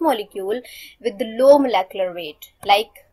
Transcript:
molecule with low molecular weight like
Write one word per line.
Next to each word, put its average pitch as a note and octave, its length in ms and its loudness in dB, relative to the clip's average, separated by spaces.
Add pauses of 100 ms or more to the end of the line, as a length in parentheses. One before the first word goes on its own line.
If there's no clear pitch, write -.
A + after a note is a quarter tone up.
molecule G#3 560 -4 (480)
with G3+ 100 -8 (240)
low C#4 120 8
molecular F#3+ 580 0
weight E3+ 580 -10
like G#3+ 440 -2